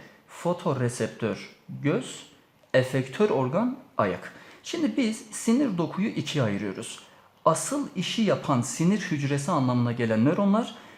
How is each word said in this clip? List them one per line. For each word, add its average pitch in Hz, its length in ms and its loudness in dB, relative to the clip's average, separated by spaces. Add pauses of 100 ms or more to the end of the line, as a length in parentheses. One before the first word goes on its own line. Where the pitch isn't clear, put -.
(280)
fotoreseptör 123 1300 -2 (260)
göz, 175 440 -2 (480)
efektör 131 560 2
organ 202 460 0 (220)
ayak. 98 340 -2 (300)
Şimdi 311 340 -2
biz 220 340 0
sinir 233 480 0
dokuyu 170 300 0
ikiye 143 360 -2
ayırıyoruz. 101 540 -4 (460)
Asıl 262 520 0
işi 185 260 -2
yapan 143 380 2
sinir 175 400 2
hücresi 143 500 -2
anlamına 123 420 2
gelen 113 320 2
nöronlar 202 500 2 (240)